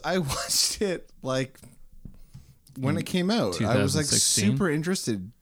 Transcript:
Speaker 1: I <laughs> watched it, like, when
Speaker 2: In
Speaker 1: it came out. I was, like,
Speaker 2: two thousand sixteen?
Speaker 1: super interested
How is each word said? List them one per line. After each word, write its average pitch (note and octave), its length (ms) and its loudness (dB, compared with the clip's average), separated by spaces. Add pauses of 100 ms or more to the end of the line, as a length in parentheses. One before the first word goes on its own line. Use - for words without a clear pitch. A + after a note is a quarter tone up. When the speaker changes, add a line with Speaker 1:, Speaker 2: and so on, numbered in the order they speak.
Speaker 1:
I E3+ 160 -2
<laughs> - 0 -
watched - 640 -2
it, F#3 280 -4 (120)
like, C3 380 -2 (1200)
when C3+ 160 2
Speaker 2:
In - 60 -2
Speaker 1:
it - 40 -8
came F3+ 240 0
out. C#3 320 0
I G#2+ 140 4
was, G#2 180 4
like, D3+ 120 2
Speaker 2:
two C3 60 0
thousand A#2 60 4
sixteen? G#2+ 340 2
Speaker 1:
super D#3 180 2
interested C#3+ 600 -2 (120)